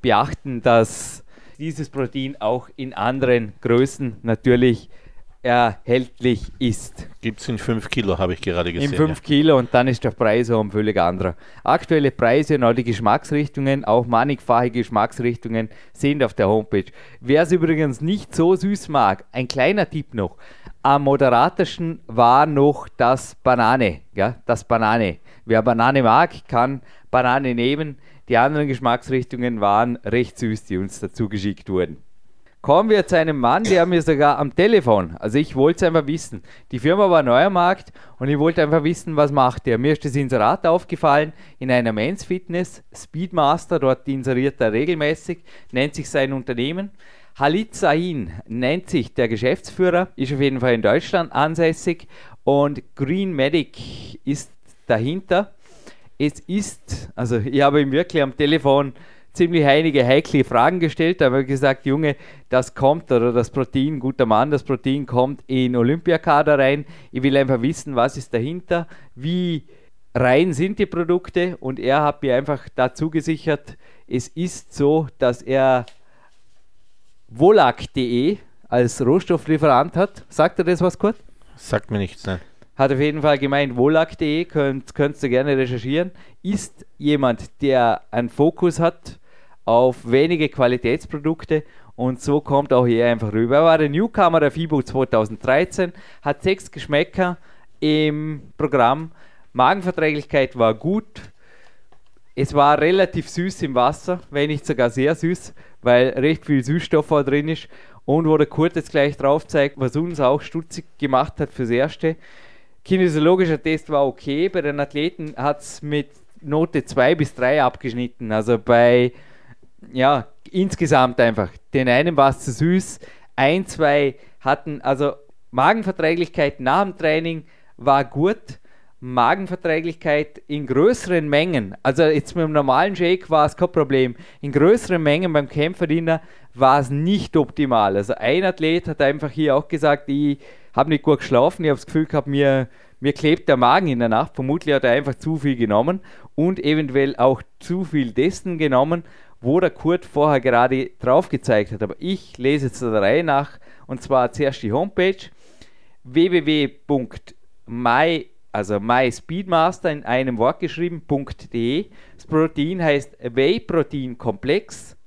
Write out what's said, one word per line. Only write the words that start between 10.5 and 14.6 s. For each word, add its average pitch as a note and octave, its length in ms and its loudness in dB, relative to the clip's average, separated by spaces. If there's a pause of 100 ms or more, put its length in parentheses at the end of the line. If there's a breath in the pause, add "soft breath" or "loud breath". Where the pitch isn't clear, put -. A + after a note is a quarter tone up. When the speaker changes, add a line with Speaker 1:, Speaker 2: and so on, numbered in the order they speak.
Speaker 1:
ein G#2 120 -4
völlig G#2+ 260 -2
anderer. F2+ 380 0 (280 loud breath)
Aktuelle D3+ 460 0
Preise C#3 460 2
und C3 80 0
auch A#2+ 100 4
die B2 100 -2
Geschmacksrichtungen, C3+ 1000 -2
auch A#2 220 2
mannigfache B2 640 0